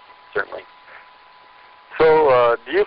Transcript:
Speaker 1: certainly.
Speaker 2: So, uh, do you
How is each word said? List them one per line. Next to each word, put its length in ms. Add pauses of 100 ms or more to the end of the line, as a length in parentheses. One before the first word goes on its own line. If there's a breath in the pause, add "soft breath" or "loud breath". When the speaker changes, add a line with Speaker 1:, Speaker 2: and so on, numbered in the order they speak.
(320)
Speaker 1:
certainly. 300 (1400 loud breath)
Speaker 2:
So, 320
uh, 340
do 80
you 140